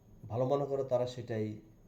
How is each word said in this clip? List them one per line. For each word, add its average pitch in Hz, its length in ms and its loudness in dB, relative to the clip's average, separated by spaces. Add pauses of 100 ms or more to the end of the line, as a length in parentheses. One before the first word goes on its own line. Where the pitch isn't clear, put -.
(280)
ভালো 117 160 2
মনে 143 220 2
করে 135 180 0
তারা 123 220 2
সেটাই 110 540 -4 (280)